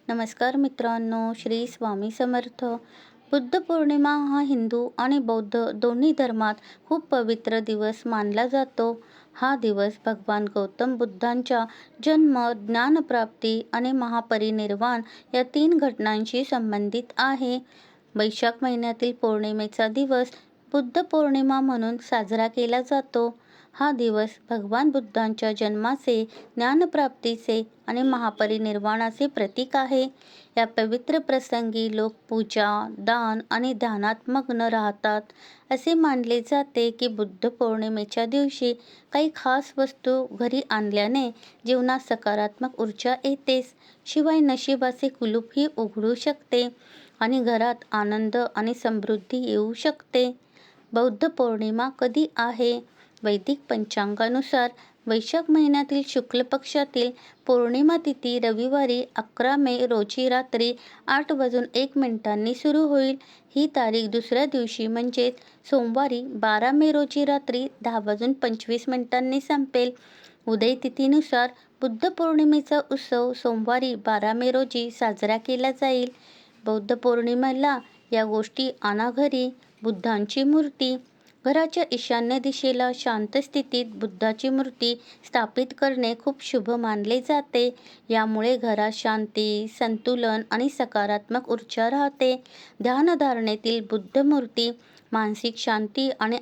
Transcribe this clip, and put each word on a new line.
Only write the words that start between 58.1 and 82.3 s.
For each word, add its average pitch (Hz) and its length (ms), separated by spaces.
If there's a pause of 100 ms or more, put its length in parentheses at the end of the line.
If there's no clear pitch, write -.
रविवारी 247 640 (120)
अकरा 247 400
मे 247 300
रोजी 233 420
रात्री 247 460 (320)
आठ 294 260
वाजून 247 320 (100)
एक 269 220
मिनिटांनी 220 580
सुरू 302 280
होईल. 269 340 (400)
ही 294 100 (100)
तारीख 226 320
दुसऱ्या 233 360
दिवशी 240 420
म्हणजेच 240 480 (360)
सोमवारी 247 520
बारा 220 480
मे 302 220
रोजी 294 320
रात्री 277 440 (120)
दहा 226 240
वाजून 208 280
पंचवीस 233 560
मिनिटांनी 254 520
संपेल. 262 500 (580)
उदय 220 260
तिथीनुसार 262 760 (300)
बुद्ध 254 280
पौर्णिमेचा 302 720 (120)
उत्सव 247 420
सोमवारी 240 640
बारा 214 380
मे 247 180
रोजी 254 400
साजरा 220 460
केला 254 340
जाईल. 262 380 (560)
बौद्ध 220 300
पौर्णिमेला 247 840 (340)
या 220 120
गोष्टी 220 460 (120)
आणा 214 280
घरी. 254 400 (320)
बुद्धांची 214 600
मूर्ती. 277 540 (480)
घराच्या 320 480
ईशान्य 240 460